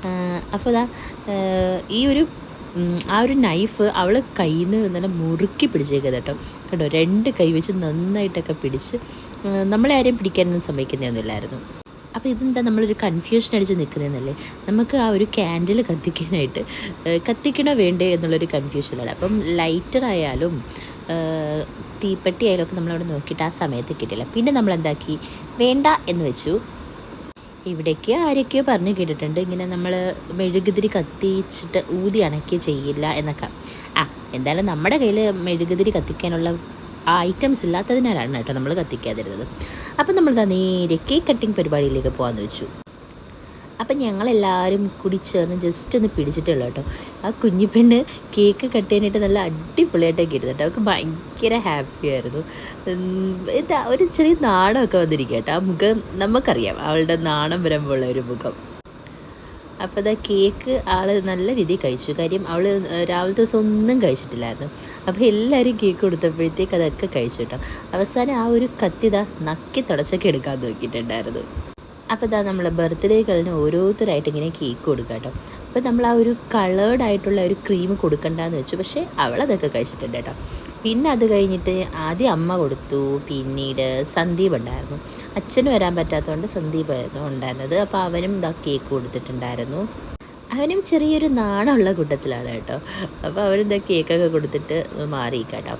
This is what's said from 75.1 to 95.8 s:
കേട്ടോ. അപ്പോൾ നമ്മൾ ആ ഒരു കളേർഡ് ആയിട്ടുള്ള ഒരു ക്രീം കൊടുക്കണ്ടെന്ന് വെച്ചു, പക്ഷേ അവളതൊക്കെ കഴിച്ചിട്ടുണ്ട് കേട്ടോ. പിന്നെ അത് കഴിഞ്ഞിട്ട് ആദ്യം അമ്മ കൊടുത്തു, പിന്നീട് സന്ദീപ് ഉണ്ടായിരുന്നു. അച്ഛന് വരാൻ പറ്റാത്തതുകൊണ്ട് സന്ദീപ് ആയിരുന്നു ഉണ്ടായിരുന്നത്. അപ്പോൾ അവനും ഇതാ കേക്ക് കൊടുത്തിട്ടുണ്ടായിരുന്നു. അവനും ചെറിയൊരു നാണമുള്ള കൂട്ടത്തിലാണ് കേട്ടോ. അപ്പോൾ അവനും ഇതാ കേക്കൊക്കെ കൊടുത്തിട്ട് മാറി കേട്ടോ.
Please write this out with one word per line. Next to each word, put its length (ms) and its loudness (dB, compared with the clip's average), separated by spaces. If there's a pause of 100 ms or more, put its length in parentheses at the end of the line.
കേട്ടോ. 160 -8 (360)
അപ്പോൾ 200 0
നമ്മൾ 220 2
ആ 100 4
ഒരു 120 6 (220)
കളേർഡ് 540 4
ആയിട്ടുള്ള 400 2
ഒരു 80 2 (100)
ക്രീം 240 2 (140)
കൊടുക്കണ്ടെന്ന് 560 0
വെച്ചു, 220 -6
പക്ഷേ 200 -4 (220)
അവളതൊക്കെ 500 0
കഴിച്ചിട്ടുണ്ട് 440 -4
കേട്ടോ. 160 -8 (500)
പിന്നെ 320 2
അത് 160 4
കഴിഞ്ഞിട്ട് 420 2 (320)
ആദ്യം 300 2
അമ്മ 260 0
കൊടുത്തു, 400 -2 (260)
പിന്നീട് 600 -4 (260)
സന്ദീപ് 460 2
ഉണ്ടായിരുന്നു. 400 -8 (400)
അച്ഛന് 360 2
വരാൻ 240 2
പറ്റാത്തതുകൊണ്ട് 560 -2
സന്ദീപ് 420 -2
ആയിരുന്നു 340 -6
ഉണ്ടായിരുന്നത്. 440 -4 (100)
അപ്പോൾ 220 -2
അവനും 320 -2
ഇതാ 140 -2 (140)
കേക്ക് 260 -4
കൊടുത്തിട്ടുണ്ടായിരുന്നു. 880 -6 (760)
അവനും 260 2 (100)
ചെറിയൊരു 380 4 (120)
നാണമുള്ള 580 4
കൂട്ടത്തിലാണ് 560 -2
കേട്ടോ. 240 -6 (480)
അപ്പോൾ 200 -4
അവനും 220 4
ഇതാ 120 0 (100)
കേക്കൊക്കെ 460 2
കൊടുത്തിട്ട് 420 -2 (380)
മാറി 260 -4 (100)
കേട്ടോ. 260 -8